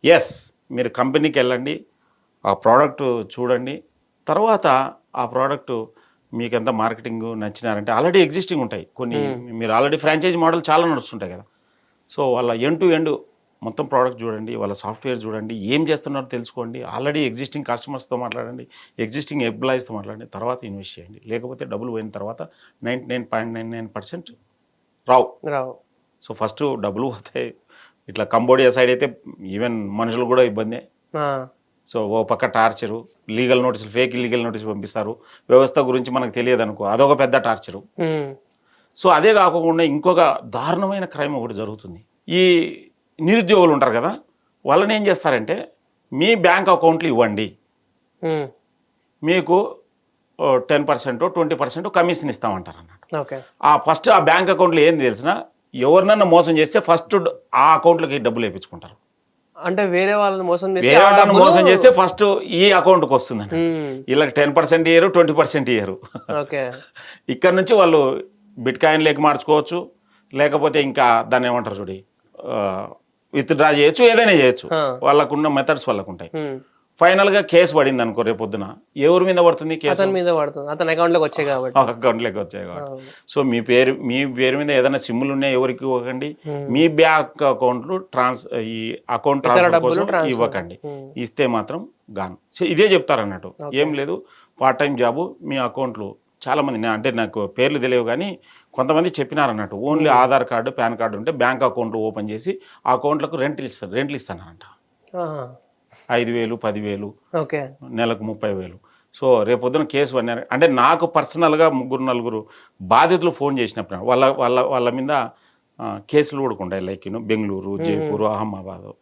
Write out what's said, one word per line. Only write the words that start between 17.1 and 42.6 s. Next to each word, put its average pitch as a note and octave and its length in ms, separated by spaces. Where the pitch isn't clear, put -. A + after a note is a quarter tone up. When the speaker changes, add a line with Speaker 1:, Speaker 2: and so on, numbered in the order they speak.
Speaker 1:
ఎగ్జిస్టింగ్ C3+ 480
కస్టమర్స్తో B2 520
మాట్లాడండి, A#2+ 500
ఎగ్జిస్టింగ్ C3 420
ఎంప్లాయీస్తో B2 520
మాట్లాడండి, G#2+ 320
తర్వాత A#2+ 400
ఇన్వెస్ట్ G2 340
చేయండి. F#2 260
లేకపోతే B2 400
డబ్బులు A#2 260
పోయిన A2 180
తర్వాత G#2+ 380
నైంటీ B2 220
నైన్ B2 280
పాయింట్ A2+ 200
నైన్ A2+ 180
నైన్ A2+ 240
పర్సెంట్ E3+ 360
రావు. B2 240
Speaker 2:
రావు. C3 240
Speaker 1:
So A2 80
ఫస్ట్ A#2+ 460
డబ్బులు G#2 260
పోతాయి. A#2 460
ఇట్లా G#2+ 160
కంబోడియా B2 460
సైడ్ B2+ 200
అయితే B2+ 260
even A#2+ 140
మనుషులు A2+ 360
కూడా B2+ 180
ఇబ్బందే. A2 400
Speaker 2:
ఆ. C#3 300
Speaker 1:
So A#2 60
ఓ A2 240
పక్క A#2+ 220
టార్చరు, A2+ 640
లీగల్ B2 340
నోటీసులు, A2 260
ఫేక్ B2 260
లీగల్ A#2+ 280
నోటీసులు A2 300
పంపిస్తారు, G2+ 440
వ్యవస్థ C3 300
గురించి B2+ 320
మనకు B2 200
తెలియదు A#2+ 300
అనుకో, G#2 240
అదొక C3+ 340
పెద్ద B2+ 160
టార్చరు. A2 480
Speaker 2:
Hmm. D#3 300
Speaker 1:
So F#3 60
అదే F3 240
కాకుండా E3+ 500
ఇంకొక D3+ 600
దారుణమైన F3 600
క్రైమ్ D3 300
ఒకటి A#2 180
జరుగుతుంది. G#2 520
ఈ F3 500